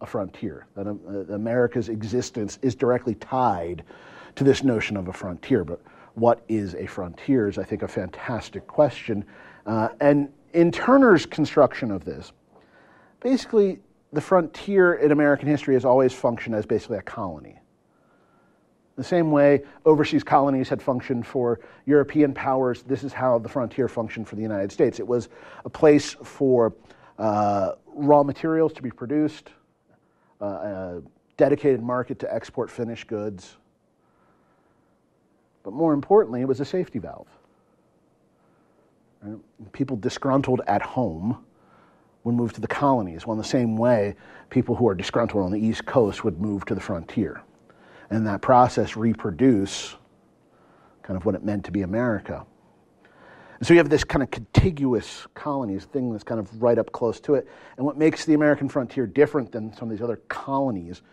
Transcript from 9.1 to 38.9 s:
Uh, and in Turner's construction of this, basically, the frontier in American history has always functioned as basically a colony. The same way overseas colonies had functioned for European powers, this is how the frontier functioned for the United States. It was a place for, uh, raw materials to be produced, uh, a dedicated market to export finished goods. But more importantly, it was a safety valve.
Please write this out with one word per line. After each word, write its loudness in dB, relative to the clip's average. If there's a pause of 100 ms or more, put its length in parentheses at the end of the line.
Uh, 0 (100)
and 4 (240)
in 4
Turner's 6
construction 2
of -6
this, -12 (880)
basically, 2 (320)
the 0
frontier 4
in 4
American 4
history 2
has 4
always 6
functioned -2
as -2
basically -2
a -8
colony. -12 (1400)
The -8
same 0
way 4 (220)
overseas 4
colonies 2
had -4
functioned -4
for -2 (260)
European 4
powers, -2
this -6
is -8
how 0
the -4
frontier -2
functioned -8
for -12
the -6
United -4
States. 0
It -8
was -2 (380)
a -12
place 4
for, 2 (460)
uh, 0 (120)
raw 4
materials -2
to -18
be -8
produced, -4 (920)
uh, -8
a -10 (360)
dedicated 2
market -4
to -8
export -6
finished -10
goods. -10 (2000)
But -12
more 0
importantly, 2
it -2
was 0
a -4
safety -6
valve. -12 (1900)